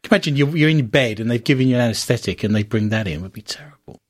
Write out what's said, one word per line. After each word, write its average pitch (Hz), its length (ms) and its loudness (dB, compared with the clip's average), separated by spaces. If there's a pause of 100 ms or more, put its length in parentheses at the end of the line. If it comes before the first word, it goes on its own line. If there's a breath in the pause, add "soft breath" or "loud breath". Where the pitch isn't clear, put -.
Can - 80 -18
you 220 60 6
imagine 160 200 -2
you're, 143 220 0
you're 151 120 4
in 151 180 2
bed 113 320 0
and 113 100 -4
they've 117 140 0
given 131 240 2
you 127 80 4
an 123 60 2
anesthetic 117 640 -2
and 104 120 2
they 104 80 0
bring 107 260 -2
that 110 180 -2
in? 78 120 -6
It - 20 -10
would 92 100 -12
be 107 120 -18
terrible. - 560 -16 (100)